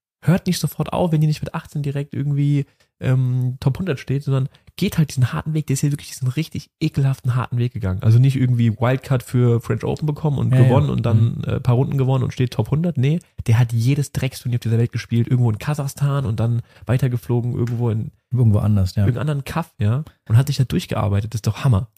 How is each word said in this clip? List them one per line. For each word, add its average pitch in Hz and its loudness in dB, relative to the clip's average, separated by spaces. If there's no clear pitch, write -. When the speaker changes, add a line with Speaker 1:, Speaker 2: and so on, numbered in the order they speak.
Speaker 1:
Hört 180 2
nicht 180 0
sofort - -4
auf, 175 0
wenn 156 2
ihr 156 4
nicht 151 -2
mit - -10
achtzehn 160 -8
direkt 143 -6
irgendwie, 143 0
ähm, 127 0
Top 135 0
hundert 175 -4
steht, 139 -4
sondern 135 -2
geht - -2
halt 156 2
diesen 127 0
harten 156 -6
Weg. 156 -2
Der 135 0
ist - -4
ja 143 0
wirklich - -8
diesen - -6
richtig - -6
ekelhaften, 135 0
harten 123 -4
Weg 120 -2
gegangen. 95 -4
Also 113 6
nicht 131 4
irgendwie 123 2
Wildcard 127 0
für 120 2
French 117 -4
Open 139 -4
bekommen 147 -2
und 117 0
Speaker 2:
Ja, 127 4
ja. 123 8
Speaker 1:
gewonnen 139 4
und 123 -2
dann, 117 4
Speaker 2:
Mhm. - -8
Speaker 1:
äh, 113 -2
paar 120 2
Runden 139 0
gewonnen 131 0
und 107 -4
steht 127 -2
Top - -2
hundert. 160 0
Nee, 147 0
der 117 4
hat 117 2
jedes 131 0
Drecksturnier 127 -4
auf - -4
dieser 113 0
Welt 117 0
gespielt. 117 0
Irgendwo 123 2
in 107 -4
Kasachstan 143 -2
und 110 -4
dann 117 0
weitergeflogen, 123 0
irgendwo 117 -2
in 110 -4
Speaker 2:
Irgendwo 113 4
anders, 101 2
ja. 104 2
Speaker 1:
irgendeinen 113 2
anderen 143 -2
Kaff, - -6
ja. 117 0
Und 113 2
hat 135 6
sich 143 -2
da 131 2
durchgearbeitet. 104 -2
Das 110 -4
ist - -4
doch - -4
Hammer. 113 2